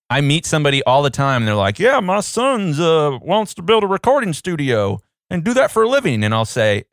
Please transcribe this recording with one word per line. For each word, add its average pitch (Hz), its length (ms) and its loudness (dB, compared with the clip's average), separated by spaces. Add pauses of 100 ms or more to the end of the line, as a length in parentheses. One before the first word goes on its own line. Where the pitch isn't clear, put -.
I 135 120 0
meet 147 240 0
somebody 147 380 0
all 135 180 4
the 143 80 2
time, 135 320 0
and 110 60 -2
they're 104 80 0
like, 98 240 0
"Yeah, 254 200 2
my 196 200 -2
son's, 202 600 -2
uh, 156 420 2
wants 202 340 -2
to 185 60 -14
build 208 220 2
a 196 40 0
recording 214 460 0
studio 120 640 -2 (300)
and 175 140 -4
do 233 120 -2
that 269 160 2
for 220 120 2
a 226 60 2
living." 190 340 0
And 107 100 0
I'll 113 120 0
say, 107 480 0